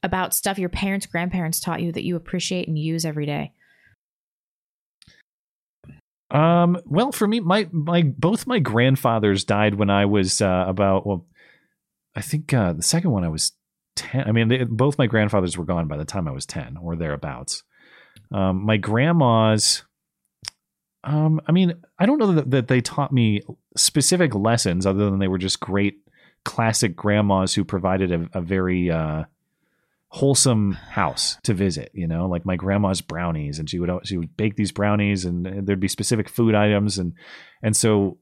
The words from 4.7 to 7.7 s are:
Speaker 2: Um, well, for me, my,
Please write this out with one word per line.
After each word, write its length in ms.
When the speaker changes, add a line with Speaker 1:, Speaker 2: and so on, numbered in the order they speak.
Speaker 2:
Um, 540
well, 260
for 160
me, 120
my, 320